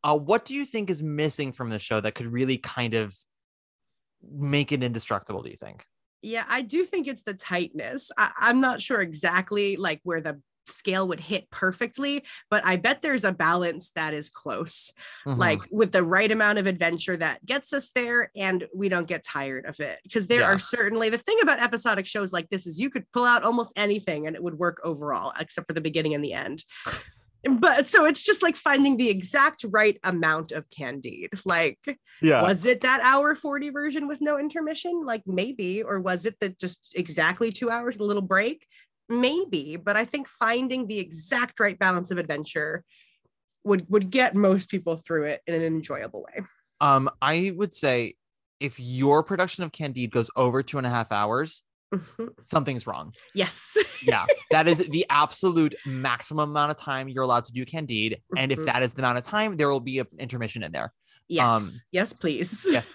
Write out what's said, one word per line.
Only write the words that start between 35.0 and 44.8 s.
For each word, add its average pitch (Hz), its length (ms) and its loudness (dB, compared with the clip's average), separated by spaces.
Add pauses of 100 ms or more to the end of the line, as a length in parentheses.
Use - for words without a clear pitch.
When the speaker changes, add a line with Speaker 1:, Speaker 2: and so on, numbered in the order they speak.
Speaker 2:
Like, 226 220 -4
maybe. 196 560 -4
Or 196 160 -4
was 180 260 -2
it 220 140 -6
the 202 100 -2
just - 480 -10
exactly 175 540 0
two 233 180 -4
hours, 240 300 -4
a 214 40 -4
little 208 200 0
break? 208 420 0 (420)
Maybe. 247 680 -2
But 202 200 -2
I 220 100 0
think 277 220 -8
finding 247 600 -2
the 208 100 -6
exact 180 600 -4
right 202 180 2
balance 180 320 0
of 185 80 -2
adventure 156 640 -4 (800)
would, 190 260 2
would 196 200 2
get 254 260 4
most 196 360 4
people 170 240 -2